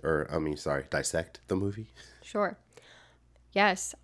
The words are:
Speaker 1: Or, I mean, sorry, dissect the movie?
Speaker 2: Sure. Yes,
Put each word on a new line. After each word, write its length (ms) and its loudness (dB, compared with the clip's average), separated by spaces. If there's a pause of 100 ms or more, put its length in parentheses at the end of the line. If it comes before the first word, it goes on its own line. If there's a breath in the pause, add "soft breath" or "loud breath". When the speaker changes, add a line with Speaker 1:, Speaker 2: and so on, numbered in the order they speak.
Speaker 1:
Or, 260 2
I 80 0
mean, 180 -2
sorry, 320 -2
dissect 600 -2
the 80 0
movie? 320 -4 (340 loud breath)
Speaker 2:
Sure. 340 -2 (1000 soft breath)
Yes, 480 4